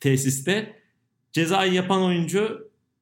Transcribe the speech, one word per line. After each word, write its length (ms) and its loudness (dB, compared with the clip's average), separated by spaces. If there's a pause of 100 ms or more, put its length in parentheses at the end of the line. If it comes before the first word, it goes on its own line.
tesiste. 840 -2 (500)
Cezayı 400 2
yapan 300 2
oyuncu, 680 -2 (320)